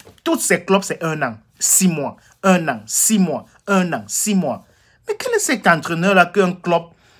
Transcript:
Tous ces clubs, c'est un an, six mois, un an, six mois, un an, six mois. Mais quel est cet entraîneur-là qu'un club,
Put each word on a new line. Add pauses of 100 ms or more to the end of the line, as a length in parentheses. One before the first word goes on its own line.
(240)
Tous
ces
clubs,
c'est
un
an, (220)
six
mois, (260)
un
an,
six
mois, (220)
un
an,
six
mois. (420)
Mais
quel
est
cet
entraîneur-là
qu'un
club, (360)